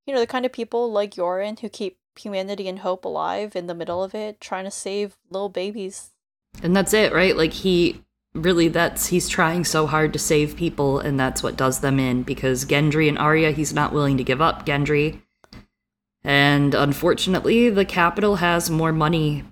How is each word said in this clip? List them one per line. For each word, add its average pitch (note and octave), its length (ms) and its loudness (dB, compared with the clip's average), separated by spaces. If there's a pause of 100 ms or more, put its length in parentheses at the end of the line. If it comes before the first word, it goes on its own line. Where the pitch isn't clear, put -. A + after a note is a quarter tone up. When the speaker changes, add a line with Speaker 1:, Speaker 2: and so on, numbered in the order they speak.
Speaker 1:
you C#4 80 -4
know, B3+ 60 2
the A#3 60 0
kind B3+ 200 -4
of B3+ 60 -4
people A#3 380 -4
like G#3 260 -2
Yorin F#3+ 440 -4
who A3 80 -8
keep G3+ 300 -10 (180)
humanity G3 520 -8
and F#3 120 -8
hope F#3 260 -4
alive F#3 500 -4
in F3 100 -8
the F3 80 -8
middle E3+ 300 -6
of F#3+ 100 -10
it, G#3+ 260 -10
trying F#3+ 240 -8
to F#3+ 60 -10
save G3+ 460 -8 (140)
little G3 180 -4
babies. G3 640 -8 (520)
Speaker 2:
And F3 140 2
that's F#3+ 160 0
it, G#3+ 220 4
right? F3+ 200 4
Like, D#3+ 200 0
he F3 500 0 (300)
really, E3+ 340 2
that's, E3 380 -2
he's F3+ 220 0
trying E3+ 360 0
so D#3 220 0
hard D#3 260 0
to D3+ 60 -4
save D3+ 380 2
people, C#3 440 0
and C#3+ 180 -2
that's C3 240 -2
what - 140 -4
does C3 240 0
them C3+ 180 2
in, B2+ 240 0
because B2+ 440 -2
Gendry D3+ 420 2
and D3 100 -2
Arya, D#3 340 4
he's D3 200 -4
not D3 220 0
willing C#3 240 2
to B2+ 60 -2
give C3 180 0
up - 240 0
Gendry. D3 560 0 (1040)
And C#3+ 500 4
unfortunately, F3 960 2
the G3 140 2
capital F#3+ 520 2
has E3+ 340 0
more D#3+ 220 2
money, D3+ 600 0